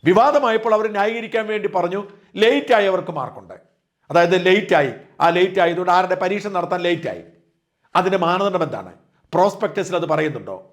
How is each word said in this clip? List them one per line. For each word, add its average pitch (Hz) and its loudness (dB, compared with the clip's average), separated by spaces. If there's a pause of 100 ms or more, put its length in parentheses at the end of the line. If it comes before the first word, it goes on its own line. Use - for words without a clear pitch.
വിവാദമായപ്പോൾ 226 4
അവർ 220 0 (100)
ന്യായീകരിക്കാൻ 220 -2
വേണ്ടി 202 -4
പറഞ്ഞു, 180 -2 (400)
ലേറ്റ് 254 2
ആയവർക്ക് 185 0
മാർക്കുണ്ട്. 104 -12 (520)
അതായത് 170 4 (120)
ലേറ്റ് 190 2
ആയി, 135 0 (320)
ആ - 4 (120)
ലേറ്റ് 185 2
ആയതുകൊണ്ട് 175 0
ആരുടെ 185 0
പരീക്ഷ 196 -4
നടത്താൻ 175 -4
ലേറ്റ് 160 -4
ആയി. 85 -14 (760)
അതിൻ്റെ 185 0
മാനദണ്ഡം 180 0
എന്താണ്? 98 -12 (420)
പ്രോസ്പെക്ടസിൽ 190 0
അത് 165 -4
പറയുന്നുണ്ടോ? 131 -4 (180)